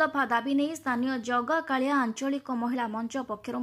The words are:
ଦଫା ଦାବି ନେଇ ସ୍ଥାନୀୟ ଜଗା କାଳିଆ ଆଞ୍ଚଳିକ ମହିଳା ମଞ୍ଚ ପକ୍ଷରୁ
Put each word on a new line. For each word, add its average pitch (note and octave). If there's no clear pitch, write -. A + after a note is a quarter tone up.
ଦଫା D4
ଦାବି A#3
ନେଇ D4+
ସ୍ଥାନୀୟ C4
ଜଗା B3
କାଳିଆ C4+
ଆଞ୍ଚଳିକ C4+
ମହିଳା A#3+
ମଞ୍ଚ A3+
ପକ୍ଷରୁ A#3